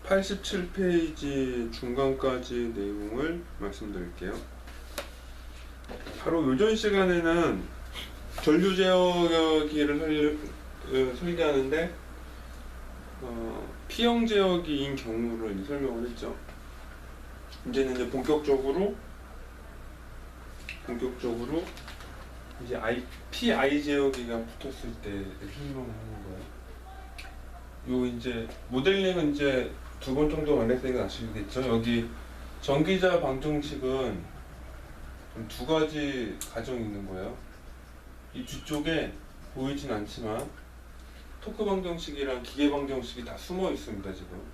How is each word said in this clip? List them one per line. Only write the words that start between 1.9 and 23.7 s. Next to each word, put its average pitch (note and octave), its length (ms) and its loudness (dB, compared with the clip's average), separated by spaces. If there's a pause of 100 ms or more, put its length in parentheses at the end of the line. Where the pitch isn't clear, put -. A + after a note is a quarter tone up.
내용을 G#2+ 680 -2 (160)
말씀드릴게요. F#2+ 760 -6 (1900)
바로 D#3+ 320 4
요전 G#3+ 240 6
시간에는 F3 880 4 (760)
전류 F3+ 340 8
제어기를 E3 1200 6
설-, D3+ 1120 2
어, A#2+ 40 -4
설계하는데, D#3+ 800 2 (1300)
어, A#2 540 -6 (120)
P형 A#3 380 6
제어기인 E3+ 720 4
경우를 A2+ 640 -2
이제 G2 80 -6
설명을 B2 420 -2
했죠. A2+ 260 -6 (1300)
이제는 C3 240 4
이제 B2 160 0
본격적으로, D3 840 4 (1900)
본격적으로 B2 800 -2 (1000)
이제 F#2+ 140 -4
I, A#2 260 0 (260)
피아이 D3 540 4